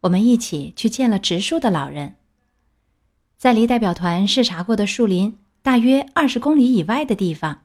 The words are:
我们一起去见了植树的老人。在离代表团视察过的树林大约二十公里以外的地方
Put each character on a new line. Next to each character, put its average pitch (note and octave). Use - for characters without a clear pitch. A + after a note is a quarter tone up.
我 F#3
们 F#3
一 A#3+
起 D3
去 A3
见 B3
了 G3+
植 G#3
树 E4
的 B3
老 C#3+
人。 C#3+
在 B3
离 A3+
代 A#3+
表 F#3+
团 F3+
视 B3+
察 F3
过 A3
的 G#3
树 A3+
林 G3
大 B3+
约 C4
二 D4+
十 B3+
公 C#4+
里 B3+
以 F3
外 A3+
的 G#3
地 F#3
方 D3+